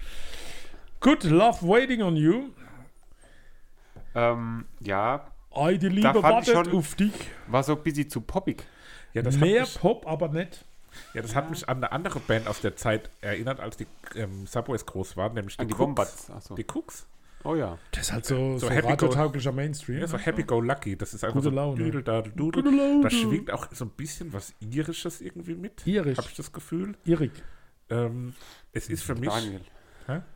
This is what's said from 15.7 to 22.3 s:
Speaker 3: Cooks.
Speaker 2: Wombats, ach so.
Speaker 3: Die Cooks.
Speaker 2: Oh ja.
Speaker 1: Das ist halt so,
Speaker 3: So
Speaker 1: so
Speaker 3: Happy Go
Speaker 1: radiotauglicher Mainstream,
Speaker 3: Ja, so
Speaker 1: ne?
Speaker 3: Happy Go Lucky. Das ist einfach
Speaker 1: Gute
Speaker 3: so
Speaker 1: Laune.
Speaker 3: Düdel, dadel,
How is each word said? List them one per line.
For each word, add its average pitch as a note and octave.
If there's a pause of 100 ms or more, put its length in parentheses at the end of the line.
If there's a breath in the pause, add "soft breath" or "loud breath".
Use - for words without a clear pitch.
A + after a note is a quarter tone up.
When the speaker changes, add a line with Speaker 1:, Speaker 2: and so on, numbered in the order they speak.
Speaker 3:
Cooks. G2+
Speaker 2:
Wombats, C3
ach F#2
so. -
Speaker 3:
Die G#2+
Cooks. - (360 soft breath)
Speaker 2:
Oh D3+
ja. G2 (120)
Speaker 1:
Das -
ist -
halt A#2
so, C3
Speaker 3:
So A#2+
Speaker 1:
so -
Speaker 3:
Happy C3
Go A#2
Speaker 1:
radiotauglicher C#3
Mainstream, C#3
Speaker 3:
Ja, E3+
so D3+
Speaker 1:
ne? G2+
Speaker 3:
Happy D#3+
Go A#2
Lucky. A#2
Das -
ist -
einfach A#2
Speaker 1:
Gute C#3
Speaker 3:
so C3+
Speaker 1:
Laune. C#3
Speaker 3:
Düdel, C3
dadel, A2+